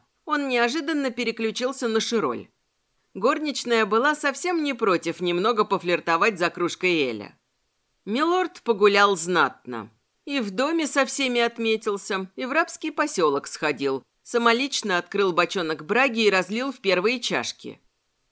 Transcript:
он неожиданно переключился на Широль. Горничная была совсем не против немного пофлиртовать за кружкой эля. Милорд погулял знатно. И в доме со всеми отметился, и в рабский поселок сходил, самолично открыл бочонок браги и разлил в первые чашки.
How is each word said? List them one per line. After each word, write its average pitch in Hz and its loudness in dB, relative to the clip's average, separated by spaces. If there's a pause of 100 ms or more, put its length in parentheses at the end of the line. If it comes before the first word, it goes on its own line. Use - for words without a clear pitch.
(260)
он 294 -2
неожиданно 269 0
переключился 233 -2
на 220 0
Широль. 156 -2 (640)
Горничная 240 0
была 233 2
совсем 311 -2
не 285 -2
против 175 0
немного 196 2
пофлиртовать 175 0
за 170 2
кружкой 175 0
эля. 110 -4 (680)
Милорд 320 0
погулял 202 4
знатно. 139 -2 (380)
И 285 -2
в 202 -4
доме 294 0
со 269 2
всеми 254 0
отметился, 220 -2
и 254 -6
в 247 -6
рабский 311 -2
поселок 170 0
сходил, 139 -2 (200)
самолично 233 0
открыл 196 0
бочонок 160 -2
браги 226 2
и 202 6
разлил 196 0
в 247 -12
первые 190 2
чашки. 120 -6 (520)